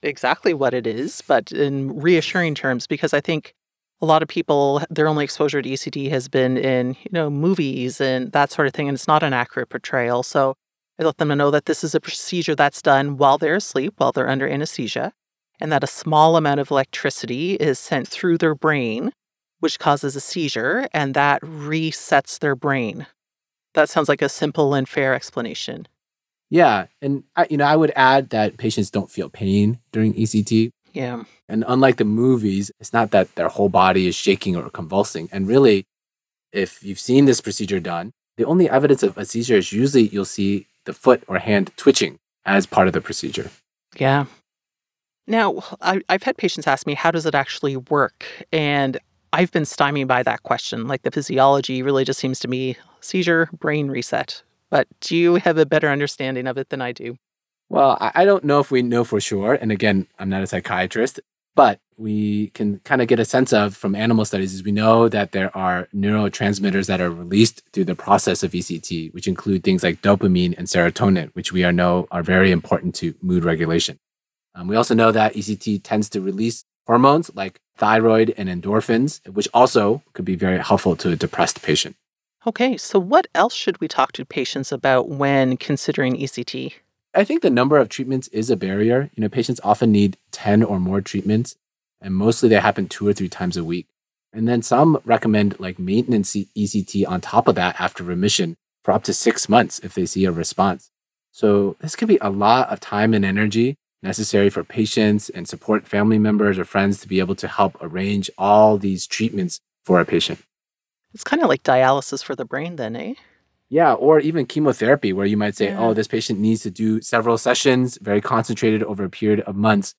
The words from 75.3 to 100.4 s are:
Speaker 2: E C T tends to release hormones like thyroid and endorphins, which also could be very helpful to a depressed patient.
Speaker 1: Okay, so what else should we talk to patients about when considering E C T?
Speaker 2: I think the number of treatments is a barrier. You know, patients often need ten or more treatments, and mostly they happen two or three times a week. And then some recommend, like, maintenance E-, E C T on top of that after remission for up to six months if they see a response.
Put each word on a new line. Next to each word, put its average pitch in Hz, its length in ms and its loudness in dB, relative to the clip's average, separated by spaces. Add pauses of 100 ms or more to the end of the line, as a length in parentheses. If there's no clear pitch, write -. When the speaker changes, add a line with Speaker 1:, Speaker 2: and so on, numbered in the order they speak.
Speaker 2:
E 104 60 -6
C 104 140 -6
T 104 220 -4
tends 107 320 -4
to 104 100 -6
release 98 440 -6 (220)
hormones 139 480 4
like 95 260 -10 (160)
thyroid 110 600 2
and 98 120 -6
endorphins, 107 800 -2
which 101 240 -4
also 120 500 2 (120)
could 90 100 -8
be 92 100 -2
very 90 240 0
helpful 92 380 0
to 90 140 -4
a 85 60 -2
depressed - 460 -2
patient. - 340 -2 (480)
Speaker 1:
Okay, 240 320 -2
so - 220 -2
what 233 380 2
else 175 180 2
should - 260 -4
we 165 60 -4
talk 131 260 0
to - 120 -10
patients - 480 -6
about 131 360 2
when 139 480 0
considering 139 600 -2
E 139 100 -6
C 123 160 -8
T? - 320 -10 (400)
Speaker 2:
I 196 100 6
think 311 180 -2
the 170 80 4
number 131 280 4
of 117 100 4
treatments 131 400 -6
is 110 220 -4
a 117 60 2
barrier. 107 580 0
You - 60 -8
know, 107 80 0
patients 117 340 -4
often 117 300 2
need 101 240 4 (160)
ten 104 300 2
or 101 180 0
more 92 200 -2
treatments, 107 540 -2 (460)
and 95 140 -6
mostly 110 340 2
they 107 100 6
happen 101 300 0
two - 180 -6
or 104 60 2
three 98 160 -2
times 90 280 -6
a 87 60 -6
week. 85 240 -6 (460)
And 110 160 -2
then 120 140 0
some 151 420 4
recommend, 107 560 2
like, 92 180 -10
maintenance 104 560 0
E-, 101 200 -6
E 104 120 -2
C 98 160 -2
T 98 240 -2
on 92 140 -4
top - 280 0
of 104 60 4
that 90 260 -2
after 90 220 -6
remission 90 540 -2 (260)
for 131 100 0
up 127 120 0
to - 80 -4
six - 360 0
months 113 320 2
if 90 140 -14
they 92 120 -2
see 95 180 0
a 92 80 0
response. 87 580 -2 (400)